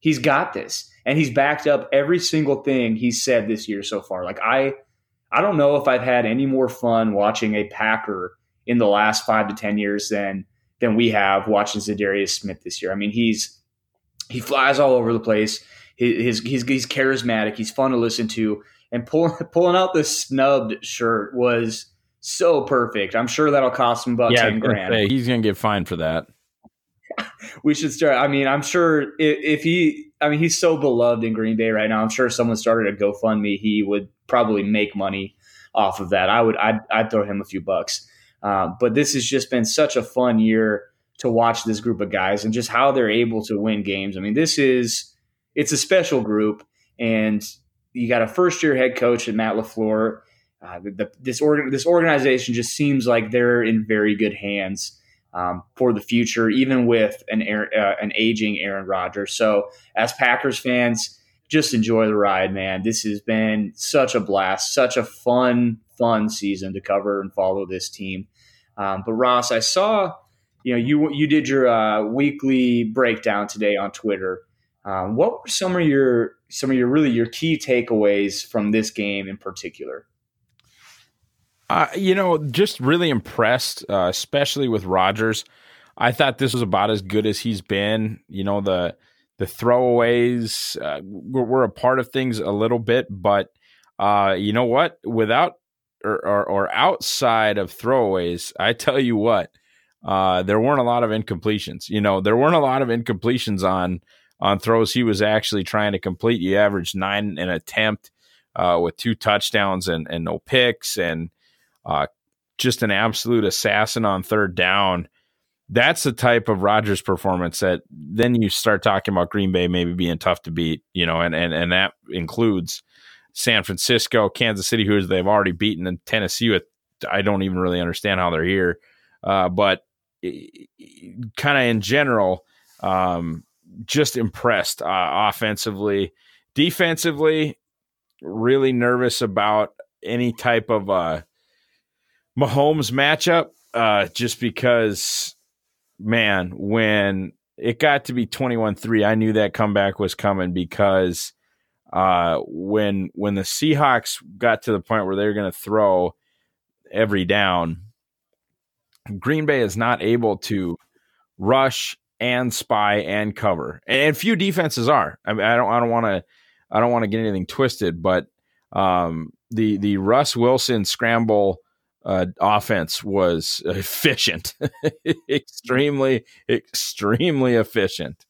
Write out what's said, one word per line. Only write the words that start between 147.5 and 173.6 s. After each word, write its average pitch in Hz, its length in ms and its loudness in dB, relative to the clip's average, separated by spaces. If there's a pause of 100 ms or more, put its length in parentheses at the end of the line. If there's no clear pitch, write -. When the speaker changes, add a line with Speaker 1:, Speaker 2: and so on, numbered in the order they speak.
Speaker 2:
it 117 240 -4
got 147 240 2
to - 80 -10
be 123 140 -2
twenty-one 113 500 -2
three, 110 280 2
I 110 120 4
knew 110 160 2
that 104 220 2
comeback 101 440 0
was 95 160 -2
coming 95 380 -2
because, 90 800 0 (600)
uh, 87 540 2
when, 98 680 -2
when 101 200 -2
the 98 80 -2
Seahawks 143 760 0 (180)
got 113 260 0
to 117 100 -2
the 101 80 0
point 107 260 -2
where 95 100 -2
they're 101 180 0
gonna 101 160 -2
throw 98 640 2 (800)
every 101 320 2
down, 87 580 0 (1400)
Green 151 260 0
Bay 143 180 2
is 98 140 -2
not 117 240 0
able 113 360 2
to 92 400 -4 (600)
rush 127 580 0 (240)
and 123 340 -2
spy 104 420 2
and 104 380 -2
cover, 82 540 -2
and 143 280 2
few 220 200 0
defenses 160 520 0
are. 123 360 2
I 104 80 -4
mean, 107 120 -2
I 117 120 4
don't, 113 160 2
I 120 80 4
don't 120 100 0
wanna, 110 320 0 (480)
I - 80 0
don't 120 140 4
wanna 113 160 0
get 107 100 -2
anything 101 280 -2
twisted, 101 540 -2
but, 92 280 0 (420)
um, 87 640 0 (180)
the, 110 280 0
the 101 180 0
Russ 113 400 2
Wilson 120 480 2
scramble, 110 760 0 (460)
uh, 92 220 0 (140)
offense 101 640 0
was 90 600 0